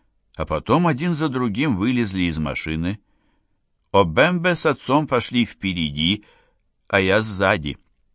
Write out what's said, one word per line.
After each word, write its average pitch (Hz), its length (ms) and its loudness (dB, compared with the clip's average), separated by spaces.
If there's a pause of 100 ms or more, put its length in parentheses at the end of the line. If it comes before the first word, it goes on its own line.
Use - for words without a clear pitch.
(340)
а 78 100 -4
потом 117 440 0
один 160 260 -2
за 151 140 -2
другим 123 480 -2
вылезли 104 460 -2
из 82 160 -2
машины. 80 600 -6 (920)
Обембе 156 640 4
с - 100 0
отцом 143 400 0
пошли 120 380 0
впереди, 85 800 -2 (640)
а 101 120 2
я 95 220 4
сзади. 95 560 -2 (360)